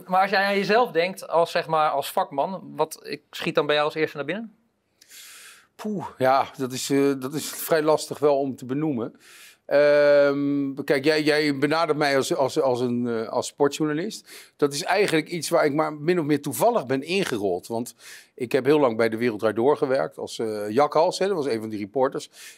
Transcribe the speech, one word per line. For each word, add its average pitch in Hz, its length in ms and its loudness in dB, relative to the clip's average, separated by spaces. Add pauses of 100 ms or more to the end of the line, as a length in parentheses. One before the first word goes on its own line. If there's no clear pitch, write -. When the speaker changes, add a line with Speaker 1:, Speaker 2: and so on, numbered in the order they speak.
Speaker 1:
maar 185 160 2
als 196 80 2
jij 196 160 2
aan 202 120 0
jezelf 202 340 2
denkt, 175 360 -2
als, 165 240 2
zeg 165 160 -2
maar, 156 220 2
als 139 220 -4
vakman, 160 640 -4
wat, 156 280 -4
ik 147 180 -10 (100)
schiet 165 240 -6
dan 156 100 2
bij 147 100 0
jou 147 120 0
als 156 80 -6
eerste 156 220 -4
naar 143 80 -6
binnen? 202 300 -8 (1200)
Speaker 2:
Poeh, 208 300 -8 (120)
ja, 131 280 2 (120)
dat 127 140 -6
is, 127 180 -8
eh, 139 300 4
dat 131 140 -8
is 143 160 -6
vrij - 320 -2
lastig 151 380 0
wel 143 200 2
om 135 160 -4
te 131 100 -16
benoemen. 139 500 -4 (500)
Ehm, 143 1080 4 (100)
kijk, 143 200 0
jij, 156 200 2
jij 147 340 2
benadert 151 400 0
mij 143 180 2
als, 135 200 2
als, 139 260 0
als 127 180 2
een, 120 280 -2
eh, 113 220 -4
als - 180 -2
sportjournalist. 151 800 -2 (280)
Dat 143 180 0
is 143 100 -6
eigenlijk 175 460 2
iets 170 200 -6
waar 160 160 4
ik 143 80 2
maar 156 200 -2
min 156 260 0
of 156 60 -2
meer 143 160 2
toevallig 151 440 0
ben 135 180 -2
ingerold. 117 640 -2
Want 117 280 -6 (400)
ik 123 160 -8
heb 131 140 2
heel 151 140 4
lang 120 180 2
bij 117 120 2
De 113 80 -4
Wereld 113 220 0
Draait 107 160 0
Door 135 220 2
gewerkt 143 400 -2
als, - 220 -10
eh, 107 300 -6
jakhals, 147 500 2
hè, 190 80 0
dat 202 80 -2
was 147 100 -2
een 117 140 -2
van 110 100 -8
die 107 100 -8
reporters. 131 500 -2 (280)